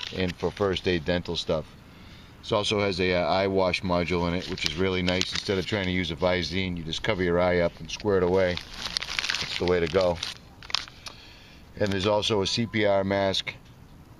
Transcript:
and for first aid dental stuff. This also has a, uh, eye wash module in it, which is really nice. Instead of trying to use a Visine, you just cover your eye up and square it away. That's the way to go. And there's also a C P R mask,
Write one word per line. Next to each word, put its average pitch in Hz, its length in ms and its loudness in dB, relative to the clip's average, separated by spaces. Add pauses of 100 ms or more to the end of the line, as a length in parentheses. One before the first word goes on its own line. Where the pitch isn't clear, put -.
(160)
and 92 200 0
for 85 160 -2
first 92 340 0
aid 87 180 2
dental 87 300 -2
stuff. 80 300 -2 (760)
This - 120 -6
also 104 260 2
has 98 220 0
a, 92 140 4
uh, 87 120 2
eye 95 220 2
wash 92 340 2
module 87 460 2
in 85 60 0
it, 90 140 -4
which 90 160 -6
is 76 120 0
really 92 260 2
nice. 90 300 0
Instead - 260 0
of 87 80 -2
trying 101 200 -2
to 90 40 0
use 90 220 0
a 80 40 -6
Visine, 90 600 0
you 82 80 -8
just 80 180 -6
cover 92 220 0
your 87 160 4
eye 90 180 4
up 85 220 2
and 80 100 -12
square 98 280 0
it 90 40 4
away. 90 320 4 (880)
That's - 180 -6
the 95 60 0
way 90 160 4
to 85 80 0
go. 90 280 4 (1600)
And 101 120 0
there's 95 140 0
also 104 360 2
a 92 40 0
C 117 200 0
P 107 200 0
R 98 160 4
mask, 98 500 0 (680)